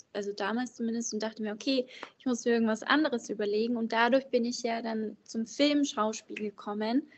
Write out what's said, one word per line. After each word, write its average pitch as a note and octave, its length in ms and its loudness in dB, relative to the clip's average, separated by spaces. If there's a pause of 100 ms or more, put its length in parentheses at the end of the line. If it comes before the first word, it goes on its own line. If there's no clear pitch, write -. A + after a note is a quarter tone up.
(140)
also G3+ 180 -4
damals A3 440 -4
zumindest, A3+ 380 -4
und G#3+ 80 -4
dachte A3 200 -6
mir, G#3+ 120 -4
„Okay, B3+ 340 0 (300)
ich - 80 -12
muss B3 200 0
mir A#3+ 80 4
irgendwas A3 300 2
anderes C#4 460 2
überlegen.“ G#3+ 480 0
Und A3+ 140 -2
dadurch A#3+ 380 4
bin A#3+ 160 2
ich A#3+ 180 -6
ja A3+ 180 -2
dann A3 420 -4
zum A3+ 220 -6
Filmschauspiel C#4 920 0
gekommen. G#3+ 800 -2